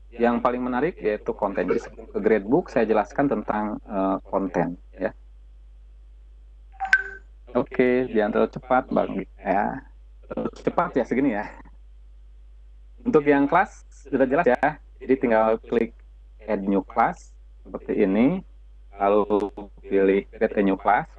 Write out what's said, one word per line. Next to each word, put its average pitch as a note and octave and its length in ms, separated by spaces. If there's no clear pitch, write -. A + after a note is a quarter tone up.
yang A#2 320
paling B2 160
menarik B2+ 400
yaitu G#2+ 320
konten. F#2+ 340
Jadi - 140
sebelum - 340
ke A2+ 60
gradebook G#2+ 480
saya A#2 160
jelaskan A2 420
tentang, G#2+ 540
eh, F#2+ 360
konten F2+ 480
ya. - 180
Oke, B2+ 560
jangan G#2+ 180
terlalu A2 240
cepat B2+ 380
Bang G2+ 180
ya. G2+ 420
Terlalu - 220
cepat F3 280
ya A2+ 80
segini C3 240
ya. G#2 160
Untuk C#3+ 220
yang C#3 260
kelas F#3 380
sudah C3 400
jelas C#3 180
ya. C3+ 320
Jadi B2+ 160
tinggal A2+ 380
klik A#2 300
add G#2+ 180
new G2 220
class B2 480
seperti - 400
ini. B2 400
Lalu G2+ 480
pilih G2 480
create - 260
a G#2 80
new F#2+ 160
class A2+ 300